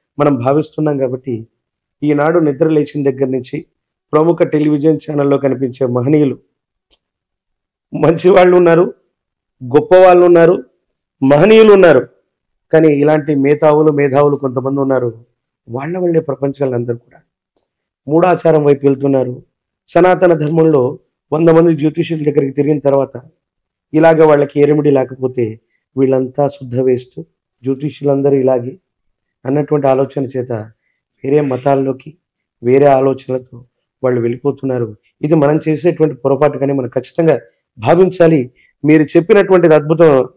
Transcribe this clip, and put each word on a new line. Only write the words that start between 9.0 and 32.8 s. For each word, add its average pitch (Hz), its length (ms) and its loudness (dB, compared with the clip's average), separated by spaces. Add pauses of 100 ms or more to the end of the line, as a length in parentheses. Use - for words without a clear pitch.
గొప్ప 147 300 2
వాళ్ళు 180 320 6
ఉన్నారు, 170 380 4 (580)
మహనీయులు 208 500 6
ఉన్నారు. 175 360 4 (640)
కానీ 160 160 4
ఇలాంటి 147 460 0
మేధావులు, 151 580 2
మేధావులు 143 440 0
కొంతమంది 135 440 -6
ఉన్నారు. 123 440 -4 (440)
వాళ్ళ 143 300 -10
వల్లే 170 220 -2
ప్రపంచాలందరూ 131 760 -6
కూడా - 220 -20 (920)
మూఢాచారం 165 560 0
వైపు 139 220 0
వెళ్తున్నారు. 135 560 -2 (460)
సనాతన 175 440 2
ధర్మంలో 151 680 0 (340)
వంద 165 160 0
మంది 165 280 4
జ్యోతిష్యుల 156 460 -4
దగ్గరికి 139 300 -2
తిరిగిన 143 260 -2
తర్వాత, 135 420 -2 (760)
ఇలాగ 160 300 4
వాళ్ళకి 147 360 2
ఏ 143 40 4
రెమెడీ 147 260 0
లేకపోతే, 127 680 -4 (360)
"వీళ్ళంతా 131 520 -2
శుద్ధ 123 300 -10
వేస్ట్, 127 420 -4 (420)
జ్యోతిష్యులందరూ 139 680 -4
ఇలాగే" 131 460 -2 (640)
అన్నటువంటి 143 420 -4
ఆలోచన 135 380 -2
చేత 127 280 -10 (720)
వేరే 143 160 0
మతాల్లోకి, 135 760 -4 (460)
వేరే 131 240 2